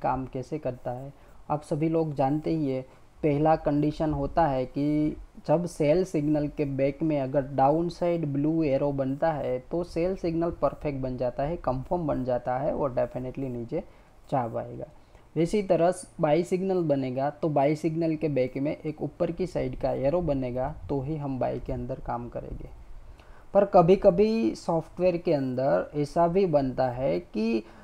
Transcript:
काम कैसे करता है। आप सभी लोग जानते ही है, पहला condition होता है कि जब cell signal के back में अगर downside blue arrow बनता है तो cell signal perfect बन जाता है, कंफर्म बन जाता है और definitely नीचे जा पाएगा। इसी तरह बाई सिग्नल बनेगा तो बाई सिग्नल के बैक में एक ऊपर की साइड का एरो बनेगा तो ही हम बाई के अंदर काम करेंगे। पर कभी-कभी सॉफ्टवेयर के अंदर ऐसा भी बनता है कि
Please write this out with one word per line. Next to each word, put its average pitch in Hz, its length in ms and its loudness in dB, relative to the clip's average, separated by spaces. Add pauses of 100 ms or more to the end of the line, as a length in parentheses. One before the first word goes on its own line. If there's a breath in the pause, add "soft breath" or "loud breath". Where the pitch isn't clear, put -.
काम 131 260 -2
कैसे 131 320 -8
करता 127 320 -6
है। 135 220 -10 (380 soft breath)
आप 151 120 -2
सभी 160 260 -2
लोग 160 260 0
जानते 147 360 0
ही 156 200 0
है, 131 120 -2 (400 soft breath)
पहला 156 340 4
condition 151 560 0
होता 147 340 2
है 131 200 0
कि 151 500 0 (300)
जब 165 200 2
cell 160 380 2
signal 151 440 0
के 147 160 -2
back 139 380 0
में 151 180 2
अगर 135 220 0
downside 160 840 2
blue 147 360 2
arrow 143 300 2
बनता 139 400 0
है 127 260 -2
तो 170 260 -4
cell 175 320 -2
signal 165 340 -2
perfect 143 520 -2
बन 127 140 -4
जाता 123 260 -2
है, 160 140 -2
कंफर्म 143 500 -2
बन 135 180 -2
जाता 123 340 -2
है 143 160 -2
और 135 200 -2
definitely 127 540 -4
नीचे 120 360 -6 (460 soft breath)
जा 127 180 0
पाएगा। 120 380 -8 (500 soft breath)
इसी 170 260 2
तरह 180 300 4 (280)
बाई 160 220 4
सिग्नल 180 400 0
बनेगा 135 480 0
तो 165 180 -4
बाई 147 280 4
सिग्नल 160 400 0
के 156 120 -2
बैक 131 280 0
में 139 200 -2
एक 151 260 -6
ऊपर 165 280 -4
की 175 160 -4
साइड 131 340 -4
का 131 100 0
एरो 135 300 0
बनेगा 131 540 -2 (140)
तो 139 120 -2
ही 143 160 -4
हम 139 220 -4
बाई 123 220 -2
के 135 120 -6
अंदर 123 220 -6
काम 120 340 -6
करेंगे। - 400 -10 (840 soft breath)
पर 202 100 8
कभी-कभी 196 880 6
सॉफ्टवेयर 175 600 0
के 170 180 0
अंदर 135 600 0
ऐसा 147 340 2
भी 190 180 2
बनता 135 420 2
है 135 320 0
कि 220 440 -2 (200 loud breath)